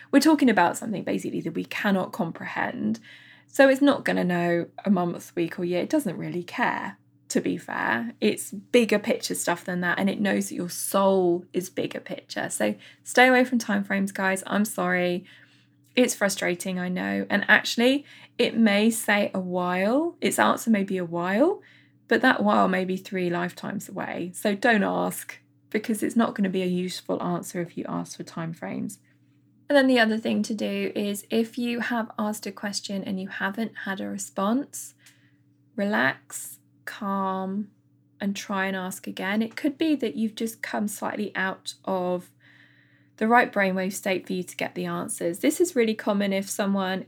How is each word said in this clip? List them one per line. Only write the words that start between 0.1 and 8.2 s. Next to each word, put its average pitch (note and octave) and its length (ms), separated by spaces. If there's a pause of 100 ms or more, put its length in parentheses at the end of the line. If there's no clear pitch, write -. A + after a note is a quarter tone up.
We're C#4+ 100
talking D4 300
about F#3+ 260
something G3+ 280
basically F3+ 380
that E3 120
we F3+ 100
cannot - 480
comprehend. - 880 (460)
So C#4 220
it's C4+ 140
not C#4+ 220
gonna F#3 200
know F3 420 (180)
a G3+ 60
month, F3 440
week, E3 240
or F#3 60
year. F3 180
It G#3 80
doesn't D4 260
really D#3+ 260
care, - 560 (300)
to - 120
be - 160
fair. - 640